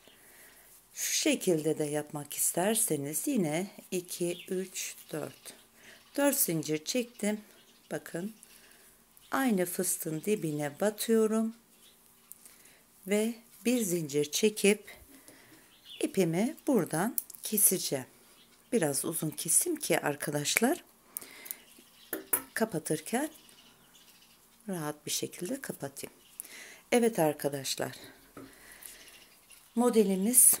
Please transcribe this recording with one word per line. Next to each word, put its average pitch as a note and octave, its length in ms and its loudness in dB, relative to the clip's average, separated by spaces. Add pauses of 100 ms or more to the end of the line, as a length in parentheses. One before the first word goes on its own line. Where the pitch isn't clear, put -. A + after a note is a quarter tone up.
(920)
Şu - 200 -4
şekilde D#3+ 640 2
de D#3 60 -2
yapmak D3 500 -6
isterseniz E3 920 0
yine F#3 400 0 (240)
iki, F3 480 -6 (100)
üç, F#3+ 460 -6 (180)
dört. - 420 -10 (640)
Dört C#4+ 200 4
zincir D#3 480 0
çektim. G#3+ 560 -2 (500)
Bakın E3+ 440 -8 (960)
aynı A#3 340 2
fıstığın E3 600 -4
dibine D#3 560 -2
batıyorum A3 720 2 (1500)
ve G#3+ 280 2 (300)
bir A#3+ 160 4
zincir D#3+ 440 0
çekip G#3 640 2 (1120)
ipimi G3 560 2 (100)
buradan G3+ 500 2 (260)
keseceğim. F3 640 2 (640)
Biraz D3+ 320 2
uzun D#3+ 260 -2
keseyim - 500 0
ki - 200 2
arkadaşlar D3 840 0 (1700)
kapatırken A3 760 -2 (1400)
rahat D3+ 380 -6
bir - 40 -6
şekilde G3 500 -4
kapatayım. - 540 -10 (800)
Evet A#3 260 4
arkadaşlar, C#3+ 760 0 (1800)
modelimiz A3 840 6